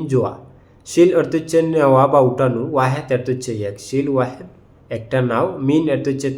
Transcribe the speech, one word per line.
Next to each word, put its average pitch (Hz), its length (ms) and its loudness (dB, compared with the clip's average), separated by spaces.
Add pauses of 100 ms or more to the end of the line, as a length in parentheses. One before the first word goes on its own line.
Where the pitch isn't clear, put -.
(120)
জুয়া। 117 220 0 (540)
শিল 175 220 4 (100)
অর্থ 135 160 -2
হচ্ছে 160 220 -2 (160)
নেওয়া 139 300 4 (100)
বা 143 60 6 (100)
উঠানো, 127 320 0 (120)
ওয়াহেদ 131 420 0
অর্থ 123 180 -6
হচ্ছে 127 180 -8 (160)
এক, 101 80 -8 (120)
শিল 135 280 -2
ওয়াহেদ 127 320 -4 (440)
একটা 117 280 -4 (100)
নাও, 117 160 0 (220)
মিন 156 160 2 (100)
অর্থ 127 180 -4
হচ্ছে 135 260 -4